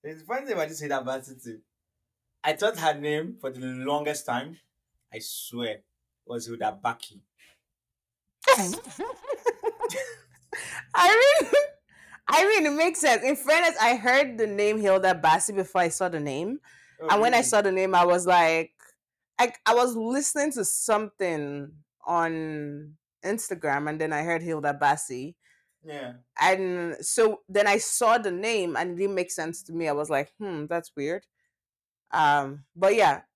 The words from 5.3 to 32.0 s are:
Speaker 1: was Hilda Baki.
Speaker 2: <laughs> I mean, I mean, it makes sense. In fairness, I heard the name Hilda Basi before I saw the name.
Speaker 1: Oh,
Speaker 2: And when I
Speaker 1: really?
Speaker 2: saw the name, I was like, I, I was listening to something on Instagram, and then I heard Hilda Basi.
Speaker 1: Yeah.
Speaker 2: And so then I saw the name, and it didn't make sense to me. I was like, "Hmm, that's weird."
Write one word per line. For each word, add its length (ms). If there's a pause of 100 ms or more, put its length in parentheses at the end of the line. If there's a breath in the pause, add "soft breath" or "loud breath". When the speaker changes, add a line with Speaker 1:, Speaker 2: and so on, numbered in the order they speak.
Speaker 1:
was 220
Hilda 360
Baki. 380 (1300 soft breath)
Speaker 2:
<laughs> 600 (1900 loud breath)
I 480
mean, 100 (760 loud breath)
I 180
mean, 200
it 100
makes 240
sense. 240
In 120
fairness, 460
I 140
heard 420
the 100
name 320
Hilda 420
Basi 340
before 260
I 80
saw 200
the 100
name. 400 (420 soft breath)
Speaker 1:
Oh, 80
Speaker 2:
And 120
when 120
I 40
Speaker 1:
really? 100
Speaker 2:
saw 140
the 100
name, 220
I 120
was 200
like, 460 (680)
I, 140 (120)
I 100
was 200
listening 580
to 120
something 1040 (340)
on 880 (300)
Instagram, 640
and 120
then 120
I 100
heard 180
Hilda 400
Basi. 540 (500)
Speaker 1:
Yeah. 280 (280)
Speaker 2:
And 600
so 460
then 200
I 100
saw 400
the 140
name, 440
and 160
it 100
didn't 140
make 160
sense 320
to 100
me. 140
I 60
was 160
like, 300
"Hmm, 260
that's 300
weird." 300 (840)